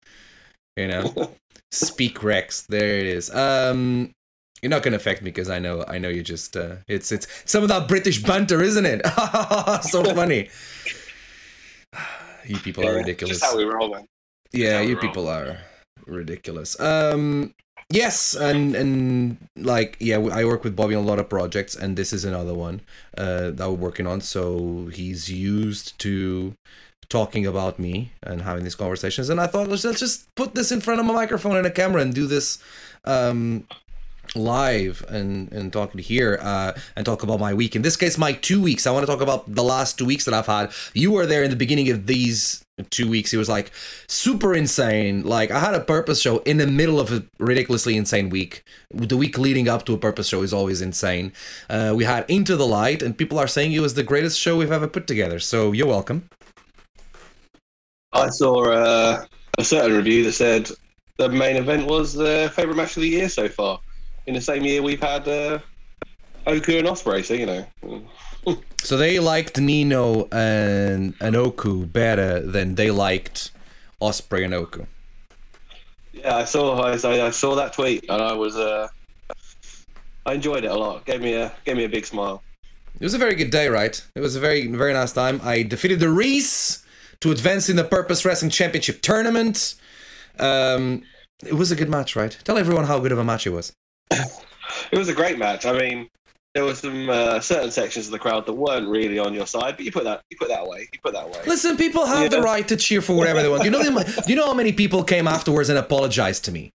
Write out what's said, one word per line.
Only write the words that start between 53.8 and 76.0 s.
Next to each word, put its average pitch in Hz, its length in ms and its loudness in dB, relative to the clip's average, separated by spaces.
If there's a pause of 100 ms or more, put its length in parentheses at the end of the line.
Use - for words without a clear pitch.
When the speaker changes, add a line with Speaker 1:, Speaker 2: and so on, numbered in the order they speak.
Speaker 1:
was 143 120 2
the 135 100 0
greatest 147 360 2
show 170 180 2
we've 156 140 2
ever 151 160 0
put 180 180 -6
together. 87 340 0
So, 107 340 2
you're 120 140 2
welcome. 120 400 0 (1900)
Speaker 2:
I 135 160 4
saw, 127 420 4
uh, 113 540 4 (320)
a 120 60 0
certain 120 320 4
review 110 280 4
that 110 100 0
said 113 380 2 (460)
the 127 120 2
main 135 280 2
event 143 280 0
was 151 300 0
their 156 340 2
favourite 160 280 -2
match 160 200 -2
of 160 60 0
the 160 60 2
year 185 200 0
so 110 180 -2
far. 101 320 -4 (460)
In 131 80 -4
the 127 80 -2
same 139 220 -2
year, 143 180 0
we've 143 200 -2
had, 143 260 -2
uh, 147 320 -2 (880)
Oku 156 320 2
and 165 80 2
Ospreay, 104 360 0
so, 117 120 -2
you 120 100 -2
know. 95 200 -2 (180)
<laughs> - 240 -12 (720)
Speaker 1:
So - 180 2
they 170 220 4
liked 160 400 0
Nino 139 720 2
and, 101 880 2
and 110 140 2
Oku 104 500 0
better 98 540 2
than 92 340 -2
they 107 160 2
liked 98 640 0 (500)
Ospreay 104 420 -2
and 92 120 -2
Oku. 85 320 -6 (1300)